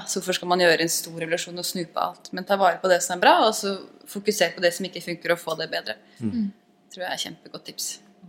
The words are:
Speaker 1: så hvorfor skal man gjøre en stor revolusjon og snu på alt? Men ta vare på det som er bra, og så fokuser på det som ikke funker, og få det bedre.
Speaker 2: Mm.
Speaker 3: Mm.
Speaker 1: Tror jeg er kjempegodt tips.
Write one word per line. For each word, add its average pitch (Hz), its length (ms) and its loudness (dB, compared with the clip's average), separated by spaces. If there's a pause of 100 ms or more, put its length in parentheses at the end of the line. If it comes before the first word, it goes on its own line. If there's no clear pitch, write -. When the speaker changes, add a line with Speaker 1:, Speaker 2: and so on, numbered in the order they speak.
Speaker 1:
så - 140 -4
hvorfor 185 180 -2
skal 180 140 -6
man 180 100 4
gjøre 165 240 6
en 165 80 -2
stor 165 240 -6
revolusjon 170 400 -4
og 175 80 -6
snu 180 240 -4
på - 80 -6
alt? - 320 -2
Men 185 160 -8
ta 202 100 2
vare 180 220 4
på - 100 -4
det 175 140 6
som 180 140 -2
er 180 80 2
bra, 294 100 10 (140)
og - 100 4
så 196 160 -2 (320)
fokuser 202 480 -2
på 185 80 -6
det 175 100 4
som 185 140 -6
ikke 175 160 -10
funker, 170 320 -2
og 170 80 -2
få 160 160 -6
det 160 160 -6
bedre. 165 240 -6 (220)
Speaker 2:
Mm. 117 100 -2
Speaker 3:
Mm. 226 160 0 (480)
Speaker 1:
Tror 185 100 -10
jeg 185 60 -6
er - 160 -4
kjempegodt - 400 -16
tips. - 240 -10 (380)